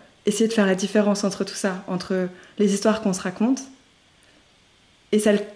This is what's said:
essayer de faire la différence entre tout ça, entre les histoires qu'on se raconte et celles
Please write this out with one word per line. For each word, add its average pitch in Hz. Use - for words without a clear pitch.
essayer 214
de 226
faire 208
la 190
différence 202
entre 196
tout -
ça, 190
entre 185
les 202
histoires 214
qu'on 190
se 185
raconte 220
et 214
celles 208